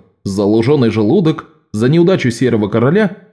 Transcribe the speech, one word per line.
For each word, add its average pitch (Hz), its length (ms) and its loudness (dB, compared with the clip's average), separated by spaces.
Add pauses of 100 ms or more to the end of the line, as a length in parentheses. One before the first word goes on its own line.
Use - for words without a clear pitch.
(260)
за 101 180 -2
лужёный 113 460 2
желудок, 156 580 -2 (240)
за 110 160 -2
неудачу 170 440 2
Серого 113 360 0
Короля 135 480 0 (180)